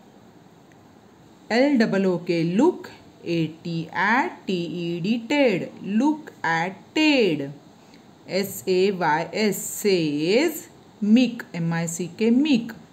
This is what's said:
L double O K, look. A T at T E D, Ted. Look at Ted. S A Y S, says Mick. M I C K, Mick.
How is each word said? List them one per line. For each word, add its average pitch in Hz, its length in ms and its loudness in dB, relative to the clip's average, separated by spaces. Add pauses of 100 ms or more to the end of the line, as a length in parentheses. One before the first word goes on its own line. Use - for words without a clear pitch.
(1500)
L 262 300 4
double 196 260 2
O 180 140 2
K, 170 240 -2
look. 214 480 2 (320)
A 165 240 -2
T 165 440 -8
at 226 540 -2
T 196 80 -2
E 170 460 -4
D, 226 280 -2
Ted. 233 440 2 (100)
Look 277 500 -2 (120)
at 165 320 -2 (180)
Ted. 180 580 2 (760)
S 190 400 -6
A 185 240 2
Y 165 420 0
S, 202 240 0
says 185 1120 0 (320)
Mick. 233 400 4 (100)
M 165 220 -4
I 165 140 -4
C 170 280 -8
K, 220 140 0
Mick. 262 460 2 (180)